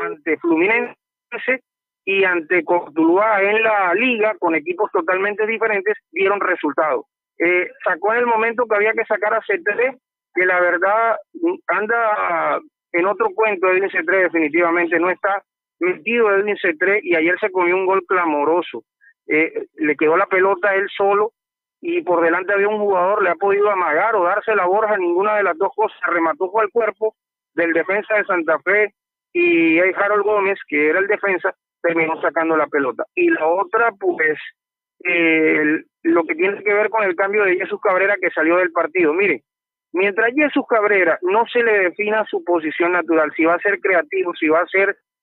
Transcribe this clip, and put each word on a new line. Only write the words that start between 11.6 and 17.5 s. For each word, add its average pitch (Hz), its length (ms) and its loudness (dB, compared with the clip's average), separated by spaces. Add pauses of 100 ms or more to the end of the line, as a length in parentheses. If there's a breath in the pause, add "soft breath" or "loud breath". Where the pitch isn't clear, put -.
anda 190 920 0 (320)
en 175 160 0
otro 208 260 0
cuento 196 340 2
Edwin 185 220 2
C 180 160 -4
tres, 185 180 2
definitivamente 170 760 0
no 175 100 2
está 196 340 -2 (360)
metido 185 560 0
Edwin 202 220 0
C 175 200 -2
tres, 196 260 0
y 175 120 0
ayer 165 240 0
se 214 100 -2
comió 180 260 0